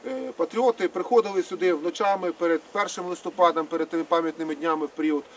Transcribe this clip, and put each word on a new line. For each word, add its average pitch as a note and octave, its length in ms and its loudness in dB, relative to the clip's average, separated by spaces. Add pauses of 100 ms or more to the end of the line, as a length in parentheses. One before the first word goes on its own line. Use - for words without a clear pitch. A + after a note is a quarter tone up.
Е, C4 300 -6
патріоти A3+ 520 0
приходили G3 540 2
сюди F3+ 320 0
вночами F3+ 580 -2
перед E3 280 0
першим G3 460 -4
листопадом, E3 600 2
перед D#3+ 220 -2
тими E3 160 -2
пам'ятними D#3+ 500 0
днями D#3 320 -2
в - 20 -10
період D3+ 360 0 (120)